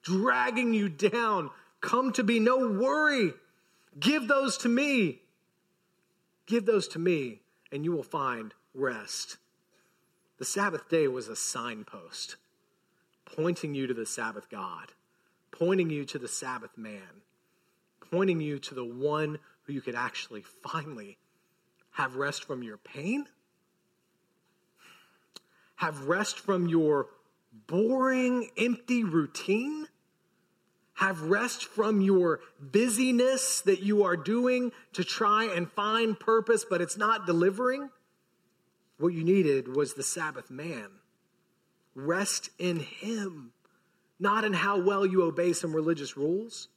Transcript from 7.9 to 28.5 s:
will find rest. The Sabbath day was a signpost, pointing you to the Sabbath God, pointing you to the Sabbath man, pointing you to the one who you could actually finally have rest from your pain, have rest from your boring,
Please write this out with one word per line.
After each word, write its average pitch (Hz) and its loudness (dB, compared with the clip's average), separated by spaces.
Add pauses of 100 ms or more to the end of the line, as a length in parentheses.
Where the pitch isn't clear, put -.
will 147 -2
find 120 -6 (200)
rest. 120 -6 (1000)
The 127 -8
Sabbath 196 -2
day 156 4
was 123 -4
a 110 -10
signpost, 110 -8 (920)
pointing 160 -4
you 135 -4
to 123 -4
the 113 -6
Sabbath 110 -8
God, 92 -12 (580)
pointing 175 0
you 147 -4
to 143 -10
the 120 -8
Sabbath 127 -10
man, 101 -16 (880)
pointing 180 2
you 147 -4
to - -14
the 127 -6
one 147 -2 (260)
who 143 -10
you 131 -6
could 120 -8
actually 123 -8 (200)
finally 135 -10 (720)
have 127 -6
rest 143 -4
from 127 -8
your 107 -12
pain, 220 -6 (2500)
have 147 -4
rest 196 0
from 180 0
your 151 2 (580)
boring, 247 2